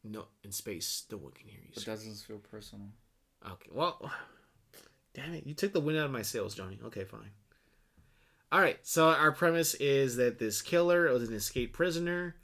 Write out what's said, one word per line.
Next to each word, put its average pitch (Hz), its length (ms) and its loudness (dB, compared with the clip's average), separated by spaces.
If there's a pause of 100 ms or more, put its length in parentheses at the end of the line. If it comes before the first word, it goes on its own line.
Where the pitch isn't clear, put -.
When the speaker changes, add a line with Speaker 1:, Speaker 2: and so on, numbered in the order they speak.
Speaker 1:
No, 107 240 -12 (160)
in 98 100 -14
space, - 580 -6
no 110 60 -8
one 69 160 -14
can - 160 -20
hear - 120 -20
you - 120 -20
Speaker 2:
It - 80 -12
Speaker 1:
scream. 110 160 -8
Speaker 2:
doesn't 110 180 -12 (120)
feel 107 120 -14
personal. 104 500 -16 (580)
Speaker 1:
Okay, - 260 -16
well, 139 380 -4 (1040)
damn 147 200 -10
it. 156 120 -10
You 147 80 -8
took 196 180 -2
the 175 80 2
wind 156 180 0
out 151 80 0
of 139 40 -4
my 120 120 -4
sails, 101 320 -4
Johnny. 95 300 -12
Okay, 110 200 -8
fine. 107 260 -16 (1200)
All 180 80 6
right, 175 260 4
so 160 220 6
our 151 240 6
premise 165 420 2
is 139 420 4
that 123 220 2
this 107 240 -2
killer 175 500 4
was 120 160 2
an 113 60 -4
escaped 117 380 -4
prisoner. 175 720 -2